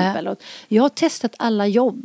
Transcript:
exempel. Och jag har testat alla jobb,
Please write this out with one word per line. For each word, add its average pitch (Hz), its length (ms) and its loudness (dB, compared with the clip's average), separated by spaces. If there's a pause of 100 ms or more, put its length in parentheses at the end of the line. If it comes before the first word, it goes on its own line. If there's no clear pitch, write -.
exempel. 185 280 -2
Och 190 100 -6 (300)
jag 214 140 4
har 285 60 4
testat - 500 -2
alla 214 280 0
jobb, 220 380 0